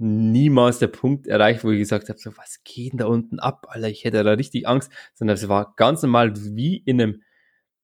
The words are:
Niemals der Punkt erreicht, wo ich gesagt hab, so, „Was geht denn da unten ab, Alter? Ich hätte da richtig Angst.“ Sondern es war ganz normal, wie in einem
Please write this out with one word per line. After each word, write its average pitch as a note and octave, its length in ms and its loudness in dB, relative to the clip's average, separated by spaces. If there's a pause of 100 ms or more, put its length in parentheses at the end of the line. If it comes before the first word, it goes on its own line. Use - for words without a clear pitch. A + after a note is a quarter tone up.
Niemals A#2+ 760 2
der A#2 80 0
Punkt C#3 400 -4
erreicht, G#2+ 360 0
wo A2+ 60 0
ich G#2+ 80 2
gesagt G#2 320 -4
hab, A2 80 -12
so, - 180 -18
„Was - 280 -20
geht B2 300 -14
denn B2+ 40 -8
da A#2 80 -4
unten A#2 340 -4
ab, - 300 -6
Alter? A2+ 180 -8
Ich G#2+ 160 -10
hätte A2 200 0
da G#2+ 80 4
richtig A#2+ 360 -2
Angst.“ C3+ 240 0 (220)
Sondern G#2+ 220 0
es G#2 120 -8
war G2+ 300 -2
ganz C3+ 240 4
normal, A#2+ 320 2 (220)
wie D3 220 -2
in B2+ 220 0
einem A2 220 0 (640)